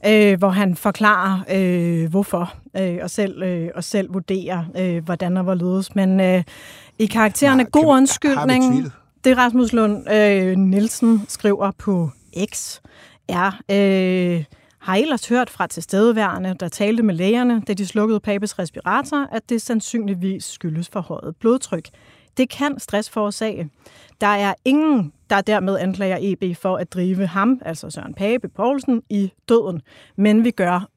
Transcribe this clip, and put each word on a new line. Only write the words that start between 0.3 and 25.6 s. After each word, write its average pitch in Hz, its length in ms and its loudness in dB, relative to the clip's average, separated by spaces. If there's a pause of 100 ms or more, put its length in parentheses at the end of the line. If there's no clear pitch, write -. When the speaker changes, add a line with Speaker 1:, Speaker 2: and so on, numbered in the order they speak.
Speaker 1:
hvor 190 120 2
han 185 260 2
forklarer, 190 640 2 (120)
øh, 175 580 0
hvorfor, 175 440 -2 (240)
øh, 180 240 -2
og 175 80 -8
selv, 190 340 -4
øh, 175 320 -4
og 175 80 -8
selv 190 300 -4
vurderer, 185 500 -4 (140)
øh, 175 260 -2
hvordan 175 340 -2
og 185 60 0
hvorledes. 185 520 -2
Men, 190 240 2
øh, 185 240 2 (560)
i 220 60 2
karaktererne 233 580 2
Speaker 2:
Nej, - 60 -10
Speaker 1:
god 302 120 4
Speaker 2:
kan 320 60 4
vi, 294 40 8
Speaker 1:
undskyldning, 262 720 4
Speaker 2:
har 254 80 4
vi 254 60 2
tweetet? 160 140 -4 (320)
Speaker 1:
det 262 140 6
Rasmus 240 360 2
Lund, 208 380 0
øh, 202 440 4
Nielsen 202 720 2
skriver 202 500 -2
på 175 320 0 (440)
X, - 260 -12 (480)
er, 185 340 -2 (100)
øh, 185 720 2 (360)
"Har 185 160 -4
ellers 262 320 0
hørt 240 220 0
fra - 180 -6
tilstedeværende, 190 920 0
der 175 80 -6
talte 214 360 0
med 202 120 2
lægerne, 226 520 0
da 214 60 -2
de 196 140 -4
slukkede 214 320 0
Papes 202 400 -4
respirator, 269 720 -4
at 220 180 -6
det 226 120 -2
sandsynligvis 202 840 -4
skyldes 165 460 -8
forhøjet 165 500 -10
blodtryk. 226 480 -2 (500)
Det 247 120 0
kan 285 300 -4
stress - 300 -6
forårsage. 208 600 -6 (520)
Der 208 60 2
er 202 260 2 (120)
ingen, 269 460 2 (180)
der 196 120 2
dermed 196 360 0